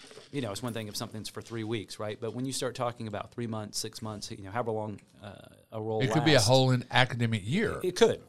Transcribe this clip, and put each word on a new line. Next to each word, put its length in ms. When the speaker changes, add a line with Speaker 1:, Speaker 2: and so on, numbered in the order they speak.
Speaker 1:
you 80
know, 100
it's 120
one 100
thing 160
if 80
something's 320
for 140
three 220
weeks, 340
right? 220
But 140
when 100
you 80
start 220
talking 340
about 240
three 160
months, 300
six 220
months, 300
you 140
know, 60
however 200
long, 300
uh, 100
a 80
role 220
Speaker 2:
It 100
could 120
be 80
a 20
Speaker 1:
lasts, 140
Speaker 2:
whole 220
in-, 200
academic 540
year. 380
Speaker 1:
It 140
could, 320